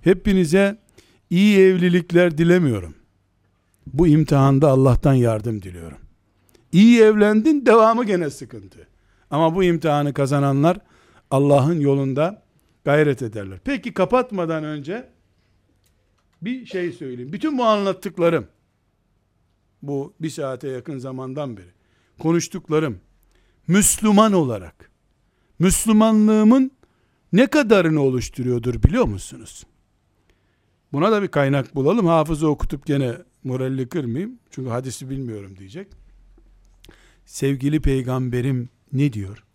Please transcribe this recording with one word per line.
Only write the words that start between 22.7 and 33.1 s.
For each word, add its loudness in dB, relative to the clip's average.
Müslüman 2
olarak -4
Müslümanlığımın 4
ne 4
kadarını 2
oluşturuyordur -4
biliyor 2
musunuz? -12
Buna 0
da 0
bir -4
kaynak -2
bulalım. 0
Hafızı 0
okutup -4
gene -4